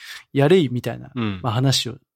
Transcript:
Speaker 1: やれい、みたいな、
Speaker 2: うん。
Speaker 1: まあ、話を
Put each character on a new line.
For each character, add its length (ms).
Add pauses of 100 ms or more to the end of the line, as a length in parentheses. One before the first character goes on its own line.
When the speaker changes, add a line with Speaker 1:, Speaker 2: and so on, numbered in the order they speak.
(340)
Speaker 1:
や 140
れ 100
い、 100
み 140
た 100
い 80
な、 140
Speaker 2:
う 60
ん。 220
Speaker 1:
ま 60
あ、 60
話 340
を 80 (180)